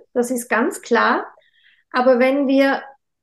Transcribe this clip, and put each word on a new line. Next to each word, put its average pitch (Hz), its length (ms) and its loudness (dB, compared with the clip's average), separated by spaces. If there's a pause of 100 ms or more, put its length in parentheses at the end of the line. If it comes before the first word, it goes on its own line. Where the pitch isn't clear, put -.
(120)
das 247 200 -4
ist 240 160 -8
ganz 247 340 -2
klar. 233 420 0 (680)
Aber 247 260 2
wenn 262 300 0
wir, 269 340 2 (400)